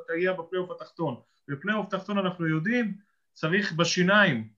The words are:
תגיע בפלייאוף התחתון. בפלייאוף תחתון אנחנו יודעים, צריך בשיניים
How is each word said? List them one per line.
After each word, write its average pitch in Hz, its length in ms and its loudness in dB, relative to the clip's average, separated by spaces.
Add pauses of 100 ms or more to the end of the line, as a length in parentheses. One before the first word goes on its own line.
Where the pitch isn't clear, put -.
תגיע 175 260 0
בפלייאוף 180 380 -6
התחתון. 156 500 -8 (260)
בפלייאוף 185 420 -4
תחתון 202 280 -4
אנחנו 180 300 -2
יודעים, 202 500 0 (360)
צריך 180 400 0
בשיניים 170 840 4